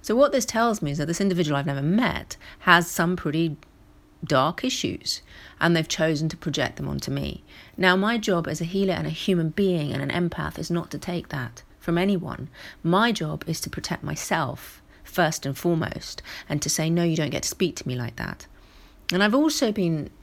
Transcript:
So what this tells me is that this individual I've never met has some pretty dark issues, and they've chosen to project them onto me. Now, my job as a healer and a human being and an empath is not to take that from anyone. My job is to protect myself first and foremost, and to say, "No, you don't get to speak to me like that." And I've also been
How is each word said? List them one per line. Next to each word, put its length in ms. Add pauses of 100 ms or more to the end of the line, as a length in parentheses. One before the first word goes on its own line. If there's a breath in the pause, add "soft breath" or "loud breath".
So 140
what 160
this 140
tells 360
me 100
is 60
that 80
this 160
individual 360
I've 80
never 160
met 560 (220 loud breath)
has 300
some 260
pretty 420 (680)
dark 400
issues, 580 (380 loud breath)
and 160
they've 120
chosen 420
to 80
project 400
them 100
onto 240
me. 320 (340 loud breath)
Now, 180
my 220
job 300
as 140
a 40
healer 280
and 140
a 40
human 380
being 420
and 100
an 280
empath 300
is 120
not 200
to 60
take 320
that 340 (160)
from 180
anyone. 520 (340 loud breath)
My 280
job 360
is 140
to 80
protect 340
myself 760 (220 soft breath)
first 420
and 120
foremost, 640 (260 loud breath)
and 140
to 80
say, 200
"No, 140
you 120
don't 160
get 120
to 60
speak 280
to 100
me 80
like 220
that." 280 (640 soft breath)
And 120
I've 120
also 360
been 380 (140)